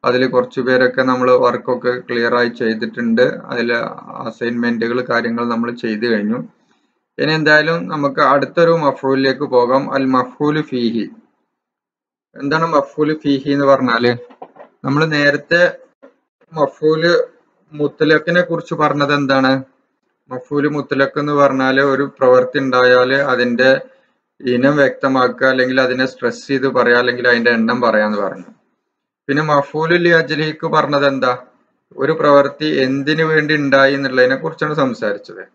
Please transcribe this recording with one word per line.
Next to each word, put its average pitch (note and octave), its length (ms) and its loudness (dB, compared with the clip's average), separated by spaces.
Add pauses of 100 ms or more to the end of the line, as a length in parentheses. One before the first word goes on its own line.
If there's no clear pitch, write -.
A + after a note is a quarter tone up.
അതിൽ B2+ 220 2
കുറച്ച് B2 340 -2
പേരൊക്കെ B2+ 400 0
നമ്മൾ B2+ 300 2
വർക്കൊക്കെ B2 680 0
clear A#2+ 360 -2
ആയി A#2+ 140 0
ചെയ്തിട്ടുണ്ട്. A#2 720 -2
അതിൽ A#2+ 520 -2 (540)
അസൈൻമെന്റുകൾ, A#2+ 840 -4
കാര്യങ്ങൾ A#2 360 -2
നമ്മൾ A#2 260 -4
ചെയ്തു A2+ 340 -6
കഴിഞ്ഞു. A2 320 -2 (840)
ഇനി C#3+ 120 -2
എന്തായാലും D#3 560 0
നമുക്ക് D3 340 -4
അടുത്തൊരു C#3+ 500 2
മഫ്ഊലിലേക്ക് C3+ 720 0
പോകാം. B2+ 500 0
അൽ C3+ 120 -2
മഫ്ഊല് C3 560 -2
ഫീഹി. A#2 480 -4 (1300)
എന്താണ് D3+ 240 -2
മഫ്ഊല് D3+ 500 0
ഫീഹി C#3+ 360 -2
എന്ന് C#3 140 0
പറഞ്ഞാല്? A#2+ 520 2 (680)
നമ്മൾ C#3+ 200 0
നേരത്തെ D3+ 720 0 (760)
മഫ്ഊല് D#3+ 680 0 (500)
മുത്ലഖിനെ D#3 680 0
കുറിച്ച് E3 320 -4
പറഞ്ഞത് D3 400 0
എന്താണ്? C3+ 500 0 (680)
മഫ്ഊല് C#3+ 380 -4
മുത്ലഖ് C#3 520 -2
എന്ന് D3 140 -4
പറഞ്ഞാല് C3+ 480 2
ഒരു C#3 380 0
പ്രവൃത്തി B2+ 400 4
ഉണ്ടായാല് B2+ 560 4
അതിന്റെ B2+ 680 2 (640)
ഇനം C3 320 2
വ്യക്തമാക്കുക, C3 680 0
അല്ലെങ്കിൽ C3 340 0
അതിനെ B2+ 240 0
stress A#2+ 420 -6
ചെയ്ത് C3+ 200 0
പറയാ, A#2+ 280 2
അല്ലെങ്കിൽ B2 320 0
അതിന്റെ A#2+ 240 2
എണ്ണം A#2 300 0
പറയാന്ന് G#2+ 360 0
പറഞ്ഞു. F#2 280 -8 (840)
പിന്നെ C#3+ 160 -2
മഫ്ഊലു D#3 540 0
ലി F3 120 2
അജ്ലിഹിക്ക് D#3 580 0
പറഞ്ഞത് C#3+ 400 0
എന്താ? B2+ 300 -2 (600)
ഒരു C#3 140 -2
പ്രവൃത്തി D3 540 2
എന്തിനു C#3 580 -2
വേണ്ടി D#3 320 0
ഉണ്ടായി C#3 380 4
എന്നുള്ളതിനെ C3 420 0
കുറിച്ചാണ് D#3 380 -6
സംസാരിച്ചത്. A2 800 -6